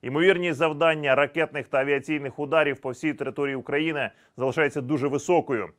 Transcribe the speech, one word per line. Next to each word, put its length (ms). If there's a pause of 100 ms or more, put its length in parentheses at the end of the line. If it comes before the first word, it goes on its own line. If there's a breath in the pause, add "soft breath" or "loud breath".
Ймовірність 520
завдання 580
ракетних 520
та 120
авіаційних 600
ударів 420
по 80
всій 240
території 420
України 560 (260 soft breath)
залишається 440
дуже 260
високою. 720